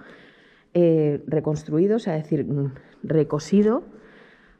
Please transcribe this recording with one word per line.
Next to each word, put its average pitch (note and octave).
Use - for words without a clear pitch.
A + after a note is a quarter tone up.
eh, D#3+
reconstruido, D#3
o -
sea, E3+
es D#3
decir, D3
mm, C#3
recosido G3